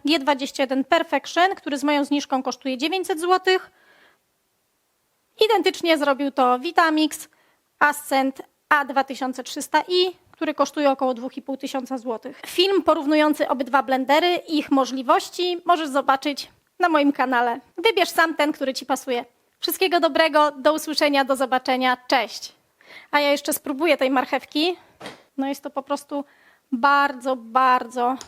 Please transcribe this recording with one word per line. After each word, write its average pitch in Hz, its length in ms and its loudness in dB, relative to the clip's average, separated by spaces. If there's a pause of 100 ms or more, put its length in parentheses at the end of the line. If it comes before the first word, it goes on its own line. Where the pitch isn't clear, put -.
G 311 140 2
dwadzieścia 285 440 -2
jeden 269 220 -2
Perfection, 330 680 0
który 294 240 -8
z 247 60 -4
moją 285 200 2
zniżką 277 380 -2
kosztuje 262 360 -6
dziewięćset 330 420 -4
złotych. 370 500 0 (1700)
Identycznie 359 540 2
zrobił 277 320 0
to 247 280 2
Vitamix 311 680 0 (500)
Ascent 269 640 0 (260)
A 294 160 2
dwa 269 200 0
tysiące 254 400 -8
trzysta - 440 -2
i, 359 280 2 (140)
który 311 240 -4
kosztuje 285 360 0
około 262 240 0
dwóch 240 220 -10
i 262 60 -12
pół 269 140 -8
tysiąca 262 420 -8
złotych. 220 480 -10
Film 381 360 0
porównujący 302 680 2
obydwa 269 340 0
blendery 277 520 2
i 320 240 -4
ich - 120 -4
możliwości 277 960 0
możesz 320 240 0
zobaczyć 269 640 -2 (280)
na 359 100 0
moim 294 240 4
kanale. 254 480 0 (160)
Wybierz 370 320 4
sam 330 260 0
ten, 294 180 2
który 269 220 -4
ci - 120 -10
pasuje. 254 380 -4 (360)
Wszystkiego 349 400 0
dobrego, 302 500 4
do 285 220 2
usłyszenia, 294 520 0
do 269 120 0
zobaczenia, 254 600 0 (100)
cześć. - 460 -2 (580)
A 294 100 2
ja 285 120 2
jeszcze 285 200 -2
spróbuję 285 440 0
tej 262 140 0
marchewki. 277 640 -2 (600)
No 269 120 -4
jest 277 140 -6
to 277 80 -12
po 269 120 -8
prostu 285 420 -6 (480)
bardzo, 269 640 0
bardzo 247 800 0 (120)